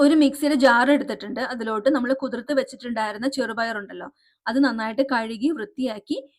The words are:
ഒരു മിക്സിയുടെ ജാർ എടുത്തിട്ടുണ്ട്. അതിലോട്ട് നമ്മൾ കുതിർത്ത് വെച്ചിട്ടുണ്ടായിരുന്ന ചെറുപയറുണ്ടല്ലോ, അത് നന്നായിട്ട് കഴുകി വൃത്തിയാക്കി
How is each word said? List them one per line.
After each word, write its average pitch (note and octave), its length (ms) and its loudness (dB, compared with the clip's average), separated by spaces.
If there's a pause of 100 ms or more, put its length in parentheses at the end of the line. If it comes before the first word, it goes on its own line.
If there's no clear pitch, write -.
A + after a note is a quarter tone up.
ഒരു D4 180 6
മിക്സിയുടെ C#4+ 440 2
ജാർ A#3+ 300 6
എടുത്തിട്ടുണ്ട്. G#3 440 -4 (140)
അതിലോട്ട് A3 420 -2
നമ്മൾ B3 160 0 (100)
കുതിർത്ത് B3 380 -6
വെച്ചിട്ടുണ്ടായിരുന്ന A3 680 -4 (100)
ചെറുപയറുണ്ടല്ലോ, G#3+ 680 -6 (420)
അത് A#3 160 0
നന്നായിട്ട് A3+ 480 0
കഴുകി A3+ 440 -2
വൃത്തിയാക്കി A#3 600 -6 (220)